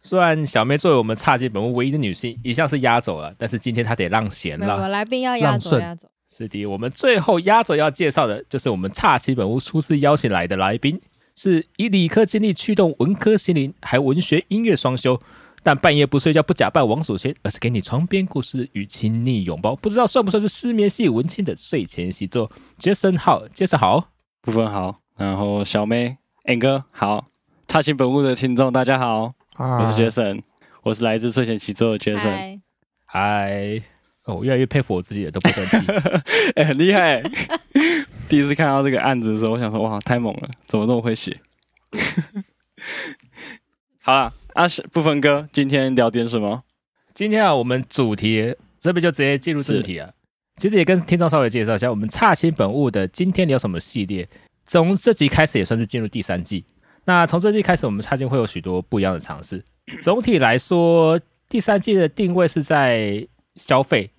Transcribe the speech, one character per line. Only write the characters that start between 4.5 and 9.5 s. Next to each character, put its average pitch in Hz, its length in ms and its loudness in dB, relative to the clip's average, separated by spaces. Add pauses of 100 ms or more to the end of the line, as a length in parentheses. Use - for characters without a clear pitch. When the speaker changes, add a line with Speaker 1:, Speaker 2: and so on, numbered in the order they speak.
Speaker 1:
了。 175 80 -4
Speaker 2:
没 202 160 -2
有， 190 80 -4
来 202 120 -4
宾 247 200 -4
要 254 160 -2
压 - 180 2
轴， 165 140 -6
Speaker 3:
让 143 80 4
胜。 - 20 2
Speaker 2:
压 113 140 -10
轴。 - 140 -20 (220)
Speaker 1:
是 - 160 -12
的， 101 200 -6
我 98 100 -6
们 117 140 -6
最 247 280 2
后 175 220 2
压 208 240 2
轴 - 100 0
要 151 160 2
介 151 200 0
绍 139 160 2
的 104 240 -4
就 139 80 -4
是 127 100 -4
我 107 80 0
们 95 160 -4
差 147 260 4
劲 - 160 -2
本 107 140 0
屋 117 100 -2